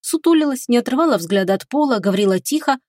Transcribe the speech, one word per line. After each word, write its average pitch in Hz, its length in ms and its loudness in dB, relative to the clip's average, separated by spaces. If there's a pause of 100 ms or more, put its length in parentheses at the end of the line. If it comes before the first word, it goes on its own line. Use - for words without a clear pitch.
Сутулилась, 311 680 0
не 240 80 2
отрывала 262 400 0
взгляда 190 380 0
от 190 140 -6
пола, 269 320 0
говорила 190 380 0
тихо 277 400 -2 (100)